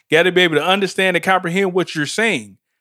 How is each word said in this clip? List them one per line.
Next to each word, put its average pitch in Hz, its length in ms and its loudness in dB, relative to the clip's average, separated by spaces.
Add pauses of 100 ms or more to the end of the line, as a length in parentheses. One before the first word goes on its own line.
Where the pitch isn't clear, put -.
(120)
gotta 175 200 4
be 175 100 2
able 165 140 2
to 147 100 0
understand 190 520 0
and 165 60 -4
comprehend 180 500 0
what 175 220 -2
you're 151 100 -4
saying 135 520 -4 (240)